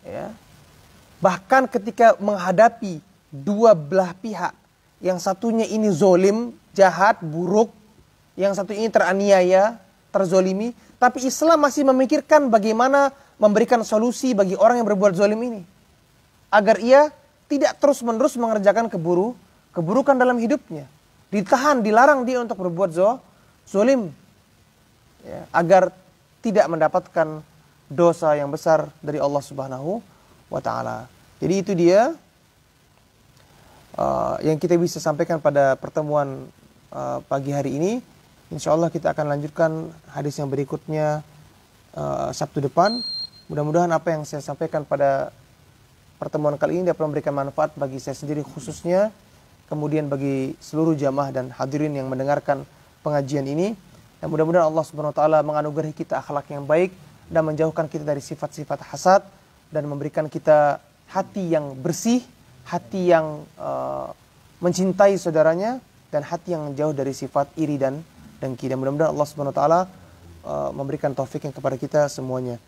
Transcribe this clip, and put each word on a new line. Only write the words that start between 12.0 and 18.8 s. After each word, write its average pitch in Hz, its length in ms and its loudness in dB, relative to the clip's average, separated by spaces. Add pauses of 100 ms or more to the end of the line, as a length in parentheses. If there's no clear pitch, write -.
bagaimana 254 640 4 (240)
memberikan 220 480 4
solusi 233 480 0
bagi 190 240 0
orang 240 240 4
yang 208 80 -2
berbuat 196 240 2
zolim 208 240 2
ini. 233 220 -8 (880)
Agar 208 320 4
ia 277 320 6 (320)
tidak 285 320 0
terus-menerus 240 560 0
mengerjakan 220 560 0